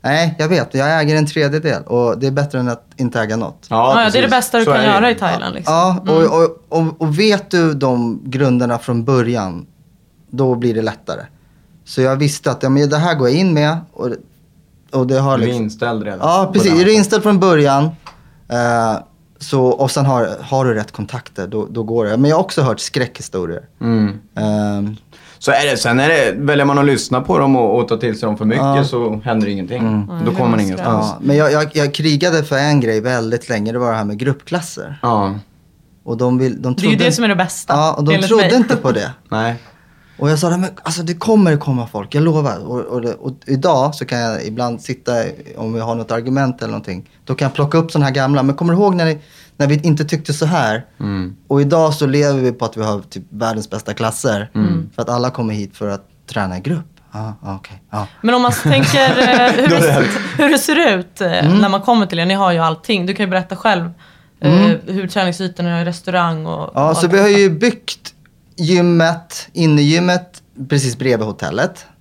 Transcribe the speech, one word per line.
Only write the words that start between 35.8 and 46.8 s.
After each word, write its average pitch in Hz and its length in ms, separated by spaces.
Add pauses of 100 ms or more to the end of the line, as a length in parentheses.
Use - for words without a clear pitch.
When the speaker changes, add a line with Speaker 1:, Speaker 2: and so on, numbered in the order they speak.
Speaker 1:
Och 117 140
de 123 200
vill, 127 240
de 127 120
Speaker 3:
Det 180 80
är - 20
ju 214 60
Speaker 1:
trodde 220 160
Speaker 3:
det 247 60
som 233 120
är 220 40
det 202 80
bästa, 175 380
Speaker 1:
Ja, 151 200
och 147 100
de 156 100
Speaker 3:
enligt 190 140
Speaker 1:
trodde 214 160
Speaker 3:
mig. 190 120
Speaker 1:
inte 247 200
på 127 160
det. 101 280
Speaker 2:
<laughs> - 100
Nej. 117 260 (640)
Speaker 1:
Och 143 100
jag 156 100
sa, 170 180
"Men 185 120 (140)
alltså, 160 200
det 170 100
kommer 180 440
komma 127 300
folk, 104 280
jag 147 80
lovar." 147 340 (100)
Och, 123 180
och 123 160
det, 117 120
och - 180 (140)
idag 143 500
så - 100
kan 120 140
jag 110 260
ibland 120 360
sitta, - 300 (460)
om 113 160
vi 117 60
har 117 160
något 113 160
argument 127 500
eller 110 100
någonting, 98 380 (160)